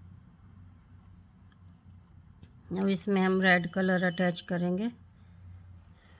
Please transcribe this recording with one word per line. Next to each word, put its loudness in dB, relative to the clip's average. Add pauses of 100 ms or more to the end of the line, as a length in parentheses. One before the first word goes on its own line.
(2750)
अब 0
इसमें 2
हम 2
रेड 4
कलर 0
अटैच -2
करेंगे। -4 (1300)